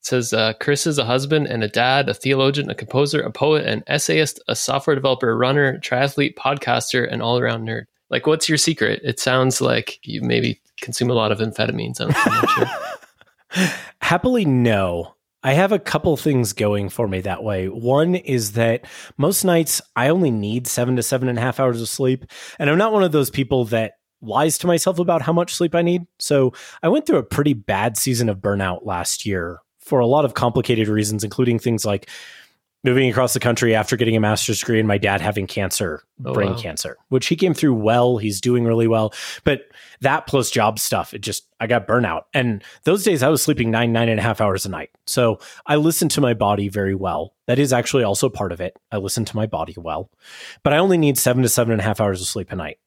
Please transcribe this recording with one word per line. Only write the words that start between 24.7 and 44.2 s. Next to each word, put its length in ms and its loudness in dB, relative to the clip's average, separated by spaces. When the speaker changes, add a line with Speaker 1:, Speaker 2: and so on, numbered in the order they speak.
Speaker 2:
about 240 2
how 100 0
much 220 0
sleep 180 0
I 80 2
need. 240 0
So 340 2
I 60 2
went 180 2
through 100 4
a 60 2
pretty 300 0
bad 440 -2
season 320 0
of 80 -2
burnout 480 -2
last 400 -6
year 360 -4
for 200 0
a 60 4
lot 200 4
of 100 -4
complicated 520 0
reasons, 360 0
including 340 0
things 280 -2
like 220 -2
moving 280 4
across 220 0
the 60 -2
country 360 2
after 200 0
getting 200 2
a 40 4
master's 400 0
degree 200 0
and 80 2
my 100 2
dad 240 0
having 240 -2
cancer, 560 -4
Speaker 1:
Oh, 80 -6
Speaker 2:
brain 200 0
Speaker 1:
wow. 60 -4
Speaker 2:
cancer, 380 -10
which 180 0
he 80 2
came 180 2
through 220 2
well. 420 2
He's 240 -4
doing 240 2
really 220 2
well. 260 0
But 220 0
that 240 0
plus 240 0
job 300 2
stuff, 340 -4
it 60 -12
just, 260 -8
I 80 -4
got 200 0
burnout. 360 0
And 300 0
those 180 2
days 180 2
I 80 4
was 140 2
sleeping 260 0
nine, 240 2
nine 160 2
and 100 0
a 40 0